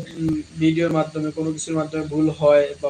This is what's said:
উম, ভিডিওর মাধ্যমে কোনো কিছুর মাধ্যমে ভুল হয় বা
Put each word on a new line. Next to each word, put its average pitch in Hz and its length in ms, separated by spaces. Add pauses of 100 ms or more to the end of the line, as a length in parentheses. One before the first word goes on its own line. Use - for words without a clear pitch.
(200)
উম, 160 180 (240)
ভিডিওর 160 380
মাধ্যমে 156 380
কোনো 160 180
কিছুর 160 240
মাধ্যমে 156 340
ভুল 156 140 (120)
হয় 147 260 (160)
বা 143 80